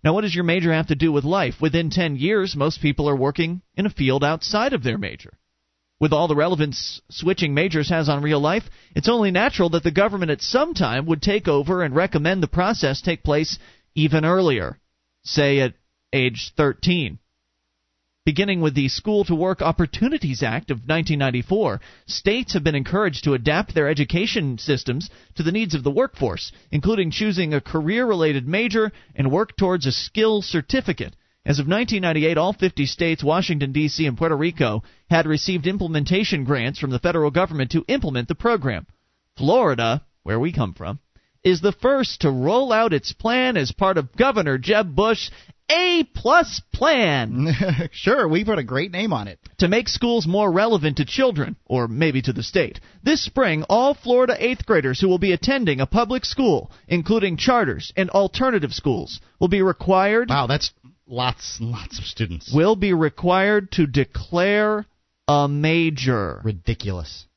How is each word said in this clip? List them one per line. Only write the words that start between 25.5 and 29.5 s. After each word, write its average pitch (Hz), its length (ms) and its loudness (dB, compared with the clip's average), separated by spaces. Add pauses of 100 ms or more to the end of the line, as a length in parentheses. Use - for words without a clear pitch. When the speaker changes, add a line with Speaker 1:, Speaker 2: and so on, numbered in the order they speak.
Speaker 1:
needs 196 240 -2
of 139 80 -2
the 143 80 0
workforce, 139 600 -4 (180)
including 175 400 0
choosing 180 420 -2
a 143 80 0
career-related 160 840 0
major 214 460 0 (240)
and 135 160 0
work 202 240 -2